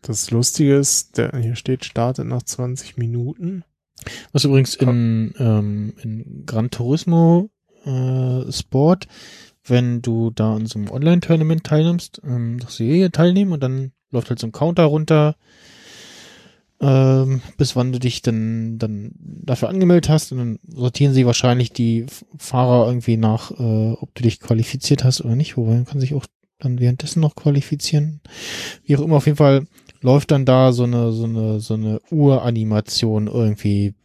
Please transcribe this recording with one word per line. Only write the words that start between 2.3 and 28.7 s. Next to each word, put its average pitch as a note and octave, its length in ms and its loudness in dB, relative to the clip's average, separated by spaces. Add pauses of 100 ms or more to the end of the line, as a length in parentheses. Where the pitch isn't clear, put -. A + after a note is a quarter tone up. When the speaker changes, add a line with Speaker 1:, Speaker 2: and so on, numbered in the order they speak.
Speaker 1:
zwanzig - 520 -10
Minuten. C3+ 680 -6 (680)
Speaker 2:
Was - 120 0
übrigens C3+ 340 2
Speaker 1:
Ko- C3 80 0
Speaker 2:
in, A2+ 520 0
ähm, G#2+ 540 -2 (100)
in A2+ 440 -12
Gran A2+ 240 -4
Turismo, E3 800 2 (340)
äh, B2+ 680 -2
Sport, D#3+ 580 0 (560)
wenn B2 360 0
du A#2 300 -2
da A2 240 -2
an A2 120 -4
so A2 120 -10
einem G#2 120 -8
Online-Tournament D#3+ 760 2
teilnimmst, E3 600 0
ähm, A#2+ 360 -6
sagst - 200 -12
du, A#2 40 -2
hier E3+ 280 2
teilnehmen F3+ 400 2
und C#3+ 100 -4
dann C3 300 -4 (180)
läuft A#2+ 200 -4
halt A#2+ 80 -4
so A#2+ 80 -8
ein A2 60 -8
Counter E3+ 320 2
runter, D3+ 520 2 (1500)
ähm, C3+ 600 2 (160)
bis C3 180 0
wann B2+ 160 0
du B2 60 -4
dich B2 240 -4
dann, A2+ 560 -2
dann G#2+ 400 -6
dafür - 500 -6
angemeldet F3+ 400 2
hast D3+ 240 0
und B2+ 60 -6
dann A#2 280 -6
sortieren C3+ 460 0
sie C3 140 4
wahrscheinlich B2 480 2
die A#2 300 0
F-, - 200 -18 (140)
Fahrer B2 500 2
irgendwie A#2+ 300 0
nach, A2 320 0
äh, A2 420 0
ob - 220 -10
du - 80 -8
dich A#2 180 0
qualifiziert - 640 -2
hast B2+ 160 2
oder A#2 160 -2
nicht, C#3+ 220 -2
wobei A2+ 160 2
man B2 100 2
kann C#3 160 -6
sich C3 140 -2
auch C3+ 100 -4 (340)
dann B2 220 -4
währenddessen B2+ 400 0
noch D3+ 140 0
qualifizieren. D3 880 -2 (600)